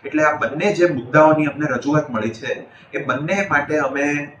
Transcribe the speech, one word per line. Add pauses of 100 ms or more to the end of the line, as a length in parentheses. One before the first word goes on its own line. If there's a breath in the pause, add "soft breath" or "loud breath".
એટલે
આ
બંને
જે
મુદ્દાઓની
અમને
રજૂઆત
મળી
છે (280 loud breath)
એ
બંને
માટે
અમે